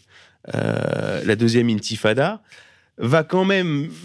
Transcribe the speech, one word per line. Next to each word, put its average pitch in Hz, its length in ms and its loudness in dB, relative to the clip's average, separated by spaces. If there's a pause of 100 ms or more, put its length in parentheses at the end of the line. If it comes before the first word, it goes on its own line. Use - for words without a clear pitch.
(560)
euh, - 720 -2
la 110 100 2
deuxième 117 320 2
intifada, 113 760 -2 (560)
va 147 260 2
quand 185 200 0
même 175 460 0 (160)